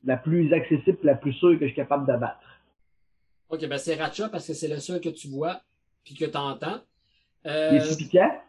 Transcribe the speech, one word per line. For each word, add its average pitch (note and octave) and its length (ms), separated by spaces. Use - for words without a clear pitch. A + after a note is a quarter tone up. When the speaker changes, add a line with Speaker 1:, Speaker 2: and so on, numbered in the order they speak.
Speaker 1:
la B2+ 120
plus D#3 360
accessible, E3 500
la C#3+ 120
plus C3+ 180
sûre F3 260
que - 20
je C3 120
suis - 20
capable C#3 320
d'abattre. - 540
Speaker 2:
OK, D#3 180
ben C#3 100
c'est D#3+ 180
Ratcha D#3+ 340
parce F#3 180
que D#3+ 60
c'est D#3 160
le D3+ 100
seul F3+ 220
que E3+ 80
tu D3+ 180
vois D3 340
puis - 120
que D#3 100
t'entends. C#3+ 540
Speaker 1:
Il D3+ 40
est-tu D#3 180
Speaker 2:
Euh, D3+ 40
Speaker 1:
piquant ? F#3 340